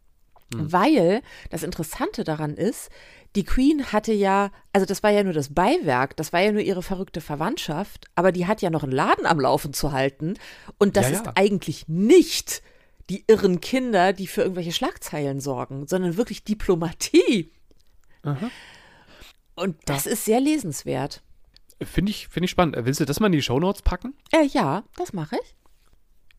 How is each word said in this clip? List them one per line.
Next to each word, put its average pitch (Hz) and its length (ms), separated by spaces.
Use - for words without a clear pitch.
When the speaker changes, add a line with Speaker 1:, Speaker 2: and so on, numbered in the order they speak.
Speaker 1:
Mhm. 151 180
Speaker 2:
Weil 202 500
das 165 120
Interessante 196 600
daran 156 300
ist, - 340
die 185 80
Queen 277 480
hatte 214 220
ja, 196 360
also 190 140
das 196 160
war 214 80
ja 208 120
nur 190 120
das 143 180
Beiwerk, 170 640
das 156 160
war 175 80
ja 208 100
nur 208 120
ihre 185 200
verrückte 180 380
Verwandtschaft, 165 960
aber 180 180
die 180 140
hat 214 160
ja 185 80
noch 156 120
einen 135 100
Laden 247 340
am 165 120
Laufen 139 360
zu 147 180
halten 139 460
und 202 180
das 139 140
Speaker 1:
Ja, 160 80
Speaker 2:
ist 220 80
Speaker 1:
ja. - 80
Speaker 2:
eigentlich 196 540
nicht 214 720
die 196 160
irren 190 340
Kinder, 214 540
die 190 120
für - 140
irgendwelche 175 320
Schlagzeilen 147 680
sorgen, 135 460
sondern 180 300
wirklich 220 280
Diplomatie. 196 1080
Speaker 1:
Aha. 147 280
Speaker 2:
Und 175 300
das 143 220
Speaker 1:
Ja. - 60
Speaker 2:
ist - 120
sehr 226 160
lesenswert. 156 800
Speaker 1:
Finde 196 280
ich, - 180
finde 170 180
ich - 40
spannend. 170 300
Willst 131 200
du 156 40
das 143 160
mal 220 60
in 190 60
die 143 100
Shownotes 170 400
packen? 233 320
Speaker 2:
Äh, 311 140
ja, 190 380
das 349 160
mache 180 300
ich. - 120